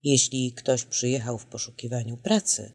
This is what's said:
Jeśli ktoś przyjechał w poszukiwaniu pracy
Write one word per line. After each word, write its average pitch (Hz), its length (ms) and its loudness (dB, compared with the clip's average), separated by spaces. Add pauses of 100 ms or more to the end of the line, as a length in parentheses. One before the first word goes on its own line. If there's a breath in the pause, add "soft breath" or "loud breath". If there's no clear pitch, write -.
Jeśli 131 500 2
ktoś 127 320 0
przyjechał 123 520 -2
w - 80 -12
poszukiwaniu 117 720 -6
pracy 120 580 0